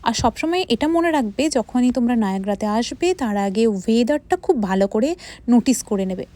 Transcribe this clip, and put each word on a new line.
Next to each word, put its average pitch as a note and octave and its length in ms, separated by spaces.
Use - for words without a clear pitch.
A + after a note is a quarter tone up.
আর A#3 100
সবসময় E4 560
এটা B3+ 200
মনে E4+ 220
রাখবে, C4+ 380
যখনই B3 420
তোমরা B3 260
নায়াগ্রাতে G3 500
আসবে, A#3+ 480
তার A3 220
আগে G3+ 300
ওয়েদারটা A3+ 680
খুব D4 260
ভালো F#3+ 240
করে B3 300
নোটিস A#3+ 340
করে G3 240
নেবে। F#3+ 300